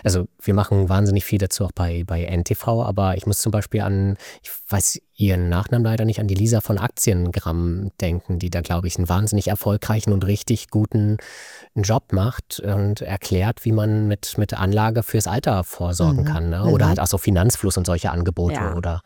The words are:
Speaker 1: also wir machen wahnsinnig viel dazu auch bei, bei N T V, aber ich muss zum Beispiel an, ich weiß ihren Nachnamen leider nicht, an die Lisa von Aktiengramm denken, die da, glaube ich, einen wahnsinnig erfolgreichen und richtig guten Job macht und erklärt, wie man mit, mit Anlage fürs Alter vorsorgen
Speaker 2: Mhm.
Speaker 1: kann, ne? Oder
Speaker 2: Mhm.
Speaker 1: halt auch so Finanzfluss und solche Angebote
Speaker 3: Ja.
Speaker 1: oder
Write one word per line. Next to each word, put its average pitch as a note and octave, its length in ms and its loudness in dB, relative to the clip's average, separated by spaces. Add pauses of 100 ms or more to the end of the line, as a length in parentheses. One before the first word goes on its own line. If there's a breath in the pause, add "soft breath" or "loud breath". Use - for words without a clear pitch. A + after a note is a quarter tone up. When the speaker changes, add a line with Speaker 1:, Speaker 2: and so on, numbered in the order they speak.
Speaker 1:
also F#2 240 0 (140)
wir G2+ 100 0
machen G2 380 2
wahnsinnig G2 340 2
viel G#2 140 0
dazu F#2+ 260 -2
auch - 80 -4
bei, E2+ 340 -2
bei E2+ 180 -2
N F2 200 0
T - 100 -2
V, A#2 280 0
aber G2 340 0
ich F#2+ 80 -8
muss G2+ 140 0
zum G#2+ 140 -2
Beispiel G#2+ 280 -2
an, G2 380 0 (240 loud breath)
ich - 80 -18 (180)
weiß - 320 -2 (160)
ihren F#2 320 2
Nachnamen F#2+ 380 0
leider A2 180 0
nicht, A2 160 0
an G#2+ 80 0
die G2 60 0
Lisa A2 260 2
von G#2 160 0
Aktiengramm F2+ 1120 -2 (120)
denken, F2 360 -2
die F2 120 -4
da, F2 100 -2
glaube F2 260 -2
ich, - 120 -4
einen F2 100 0
wahnsinnig G2+ 400 0
erfolgreichen G#2 640 0
und F#2+ 140 2
richtig G#2 420 -2
guten G#2+ 480 2 (580 loud breath)
Job F#2 380 -2
macht - 480 -2
und G2+ 400 -2
erklärt, G2 640 -2
wie A2+ 80 2
man G#2+ 360 2
mit, - 280 -4
mit G#2 160 0
Anlage G#2+ 500 0
fürs - 240 -2
Alter G2+ 380 0
vorsorgen F2 560 0
Speaker 2:
Mhm. - 60 0
Speaker 1:
kann, E2 240 0
ne? E2+ 140 -2
Oder D3 200 4
Speaker 2:
Mhm. - 60 4
Speaker 1:
halt F#2 100 2
auch F#2+ 60 2
so G2 100 0
Finanzfluss F#2+ 640 2
und F2+ 80 0
solche F2 240 0
Angebote F2 460 0
Speaker 3:
Ja. G2+ 180 -2
Speaker 1:
oder E2+ 320 -4